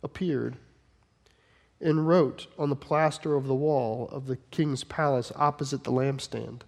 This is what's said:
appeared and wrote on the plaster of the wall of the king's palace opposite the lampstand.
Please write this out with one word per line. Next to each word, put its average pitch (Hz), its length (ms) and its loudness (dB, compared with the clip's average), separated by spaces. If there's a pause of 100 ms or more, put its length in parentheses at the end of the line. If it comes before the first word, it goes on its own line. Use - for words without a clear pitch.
appeared 131 560 -2 (1200)
and 156 260 2
wrote 165 420 4 (100)
on 147 100 -2
the 143 80 0
plaster 151 580 0
of 135 120 0
the 135 80 0
wall 127 580 0
of 135 140 -8
the 131 100 -4 (140)
king's 147 340 0
palace 139 520 0
opposite 143 480 0
the 123 60 -4
lampstand. 127 760 -2